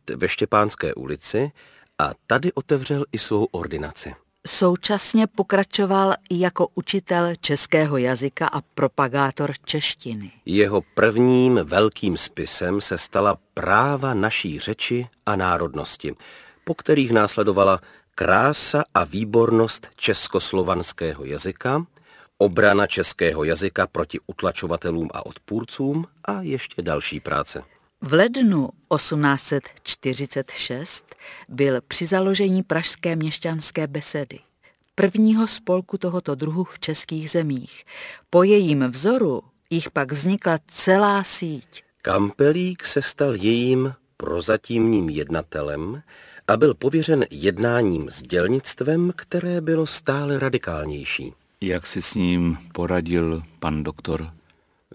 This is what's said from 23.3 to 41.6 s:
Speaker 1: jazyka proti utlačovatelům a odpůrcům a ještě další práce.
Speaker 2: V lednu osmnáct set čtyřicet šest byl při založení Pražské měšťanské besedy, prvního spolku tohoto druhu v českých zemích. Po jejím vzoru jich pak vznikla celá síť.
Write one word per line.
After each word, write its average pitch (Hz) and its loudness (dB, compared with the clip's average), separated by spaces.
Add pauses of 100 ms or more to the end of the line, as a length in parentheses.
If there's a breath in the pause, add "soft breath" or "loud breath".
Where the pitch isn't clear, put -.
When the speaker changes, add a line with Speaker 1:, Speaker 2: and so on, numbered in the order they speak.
Speaker 1:
jazyka 85 0
proti - -6
utlačovatelům 85 -4
a - -10
odpůrcům 139 -6 (200)
a 202 -4
ještě 135 -8
další 78 -4
práce. 71 -6 (400)
Speaker 2:
V 139 -2
lednu 202 2 (180)
osmnáct 147 0
set 143 -4 (200)
čtyřicet 131 -6
šest - -10 (340 loud breath)
byl 127 0
při - -4
založení 190 2
Pražské 165 -2
měšťanské 156 -4
besedy, 143 -8 (560 soft breath)
prvního 220 4
spolku 185 -4
tohoto 175 -4
druhu 156 -4
v - -10
českých 156 -6
zemích. 147 -4 (460 loud breath)
Po 175 8
jejím 185 6
vzoru 143 0 (280)
jich 165 -4
pak 139 -2
vznikla 165 0
celá 196 4
síť. - -8 (180)